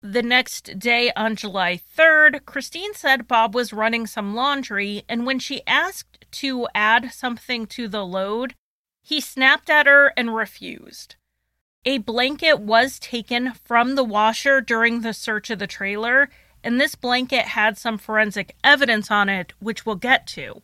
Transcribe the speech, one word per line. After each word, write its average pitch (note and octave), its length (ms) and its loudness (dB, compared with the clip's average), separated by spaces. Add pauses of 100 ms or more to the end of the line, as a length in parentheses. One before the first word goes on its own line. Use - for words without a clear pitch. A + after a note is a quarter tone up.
The G#3+ 220 -2
next B3 560 -2
day, A#3+ 360 2
on A3 200 -2
July F3+ 420 -2
third, D4+ 680 4
Christine F4 480 -10
said C4+ 340 0
Bob A3+ 260 2
was A#3 200 -2
running A3+ 340 -2
some G3+ 260 -6
laundry, A3+ 760 -4
and A#3+ 160 -4
when C4 140 -2
she - 280 -10
asked - 680 -4
to B3+ 400 -4
add A3+ 380 2
something A#3+ 560 -8
to A#3 200 -10
the G3+ 180 -6
load, G3+ 500 -4 (460)
he D4+ 180 -4
snapped C4 500 0
at D4+ 180 6
her C#4 280 8
and A#3 200 -2
refused. - 800 -10 (720)
A C4+ 140 0
blanket C4 600 0
was A3+ 400 2
taken A#3+ 540 -4 (100)
from A#3+ 320 2
the C4+ 80 2
washer A3+ 560 2
during A#3 420 0
the A3+ 120 -4
search G#3+ 360 -6
of A3 80 -4
the G3 80 -6
trailer, A3+ 640 0 (340)
and A#3+ 160 0
this D4+ 160 0
blanket B3 500 0
had G#3+ 320 -2
some A3 200 -6
forensic G#3+ 680 -2
evidence B3+ 460 4
on G3+ 200 2
it, F#3 300 -6
which G3 260 -8
we'll A3 100 -4
get B3 320 -2
to. - 360 -14